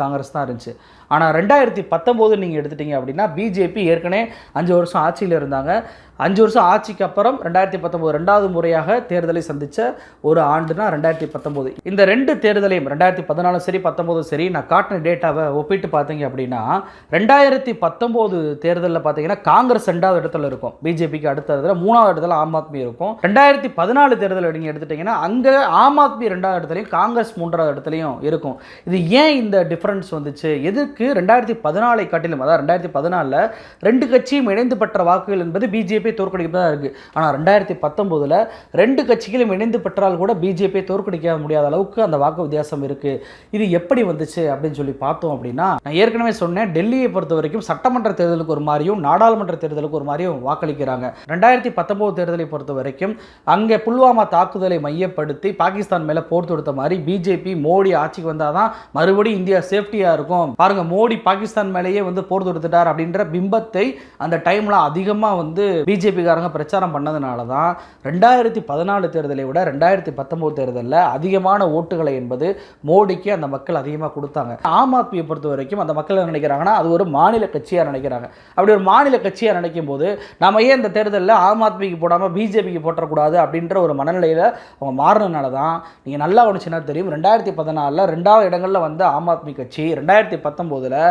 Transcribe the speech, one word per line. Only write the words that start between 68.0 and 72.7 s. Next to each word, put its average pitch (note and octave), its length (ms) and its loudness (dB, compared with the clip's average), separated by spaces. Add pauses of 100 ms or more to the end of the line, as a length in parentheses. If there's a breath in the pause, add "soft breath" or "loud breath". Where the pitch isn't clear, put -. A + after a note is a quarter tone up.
ரெண்டாயிரத்தி A3+ 540 4 (100)
பதினாலு F#3+ 420 -2
தேர்தலை C#3+ 340 -4
விட C3+ 120 -2 (100)
ரெண்டாயிரத்தி E3 480 2
பத்தொன்பது D3+ 400 -4
தேர்தல்ல B2 400 -2 (200)
அதிகமான F#3+ 440 0 (160)
ஓட்டுகளை E3 440 -2
என்பது B2 260 -4 (420 loud breath)